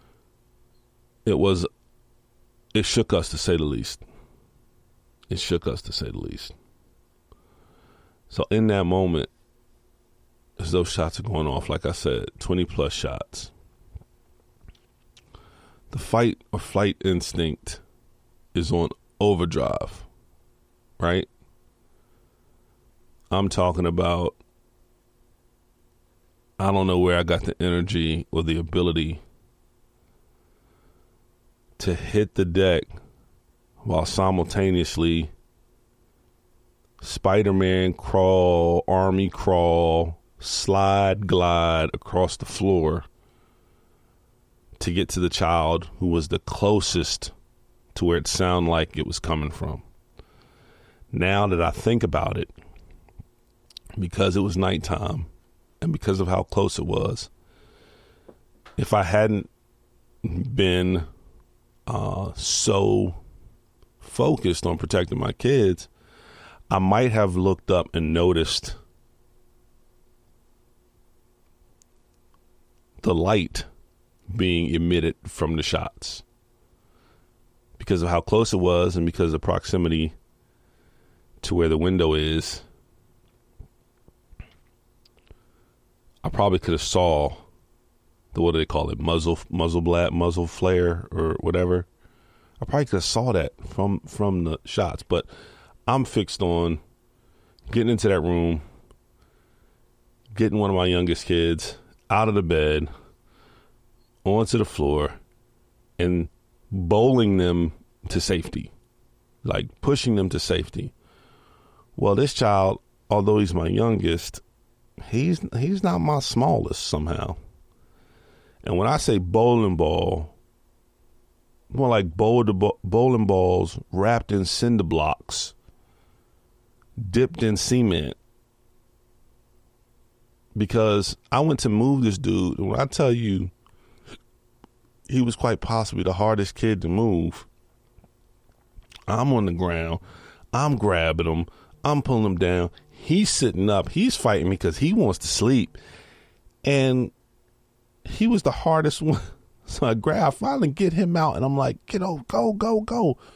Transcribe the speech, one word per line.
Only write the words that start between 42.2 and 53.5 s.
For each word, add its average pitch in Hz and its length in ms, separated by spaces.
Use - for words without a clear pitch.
the - 80
floor 82 580
to 90 160
get 90 160
to - 100
the 90 100
child 85 600
who 92 80
was 82 200
the 82 120
closest - 920
to 95 100
where 85 120
it 73 100
sounded 90 440
like 82 260
it 76 80
was - 140
coming 76 320
from. 73 320
Now 98 340
that 90 160
I 80 100
think 113 320
about - 340
it, - 120